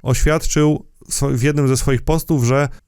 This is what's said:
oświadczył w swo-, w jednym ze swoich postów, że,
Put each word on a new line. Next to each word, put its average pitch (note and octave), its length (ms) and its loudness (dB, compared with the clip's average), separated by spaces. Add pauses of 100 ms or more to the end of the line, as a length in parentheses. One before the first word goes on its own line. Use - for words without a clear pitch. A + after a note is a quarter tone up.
oświadczył D3+ 840 0 (220)
w - 60 -8
swo-, C#3 140 -2
w B2+ 140 -2
jednym C#3+ 260 2
ze C3 80 2
swoich C3 260 0
postów, D#3+ 420 0
że, C3 240 2 (200)